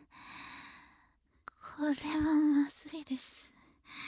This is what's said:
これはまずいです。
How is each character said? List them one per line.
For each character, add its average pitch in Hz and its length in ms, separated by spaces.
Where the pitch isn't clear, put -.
こ 294 80
れ 302 80
は 262 60
ま 294 340
ず - 260
い 311 80
で 262 140
す。 - 320